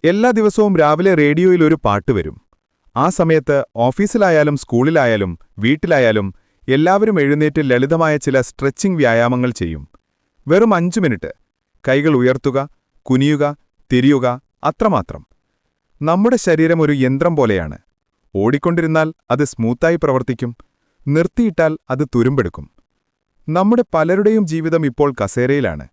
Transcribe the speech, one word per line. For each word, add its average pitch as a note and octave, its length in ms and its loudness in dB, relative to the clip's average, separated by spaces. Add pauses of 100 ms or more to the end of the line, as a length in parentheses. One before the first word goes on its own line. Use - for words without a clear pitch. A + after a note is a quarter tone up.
എല്ലാ G3+ 260 2
ദിവസവും G#3 460 2
രാവിലെ D#3+ 380 2
റേഡിയോയിൽ E3 500 2
ഒരു D#3 120 4
പാട്ട് G2+ 360 -2
വരും. D#2+ 240 -4 (600)
ആ C3+ 120 0
സമയത്ത് D#3+ 480 0 (200)
ഓഫീസിലായാലും D3+ 800 0
സ്കൂളിലായാലും A#2+ 760 0 (260)
വീട്ടിലായാലും A#2+ 680 0 (420)
എല്ലാവരും F#3 520 2
എഴുന്നേറ്റ് D3+ 440 0
ലളിതമായ C#3+ 520 0
ചില C#3 240 -2
സ്ട്രെച്ചിങ് D3 600 -4
വ്യായാമങ്ങൾ B2 500 0
ചെയ്യും. E2 320 -8 (640)
വെറും G#3 280 4
അഞ്ച് F3 260 -2
മിനിറ്റ്. A2+ 300 -4 (540)
കൈകൾ C#3+ 320 2
ഉയർത്തുക, B2+ 420 0 (480)
കുനിയുക, C#3 380 2 (460)
തിരിയുക, B2+ 360 2 (360)
അത്രമാത്രം. D#3 600 -4 (760)
നമ്മുടെ F#3+ 360 2
ശരീരം E3 460 2
ഒരു D3 120 0 (100)
യന്ത്രം C#3 320 0
പോലെയാണ്. F#2+ 420 -2 (560)
ഓടിക്കൊണ്ടിരുന്നാൽ D#3+ 720 0 (220)
അത് C3+ 140 0
സ്മൂത്തായി B2+ 580 -2
പ്രവർത്തിക്കും, C3 480 -4 (560)
നിർത്തിയിട്ടാൽ E3 680 0 (180)
അത് B2+ 220 -2
തുരുമ്പെടുക്കും. A#2 540 -2 (840)
നമ്മുടെ G3+ 440 2
പലരുടെയും G3 540 0
ജീവിതം D#3+ 400 -2
ഇപ്പോൾ C#3+ 260 0
കസേരയിലാണ്. A#2 800 -2